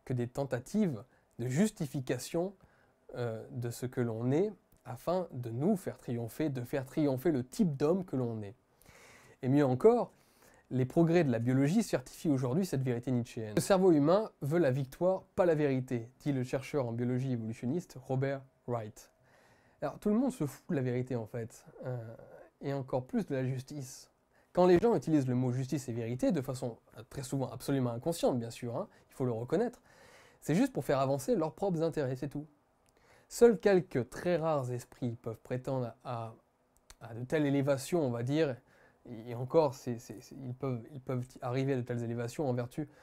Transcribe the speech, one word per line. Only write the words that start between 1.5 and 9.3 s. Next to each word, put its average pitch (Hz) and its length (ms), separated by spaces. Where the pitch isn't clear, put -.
euh, 113 340
de 120 200
ce 123 160
que 127 140
l'on 117 300
est, 190 220
afin 165 480
de 120 180
nous 147 260
faire 117 220
triompher, 120 500
de 131 140
faire 131 240
triompher 143 460
le 123 120
type 160 320
d'homme 170 280
que - 100
l'on 117 260
est. 101 140